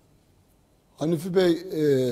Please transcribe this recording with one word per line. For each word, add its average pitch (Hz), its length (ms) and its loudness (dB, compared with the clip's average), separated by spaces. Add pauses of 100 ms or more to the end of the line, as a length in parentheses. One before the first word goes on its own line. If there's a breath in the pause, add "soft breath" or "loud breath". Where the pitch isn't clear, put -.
(960 soft breath)
Hanifi 170 380 -4
Bey, 180 160 4
e, 160 340 -4 (260)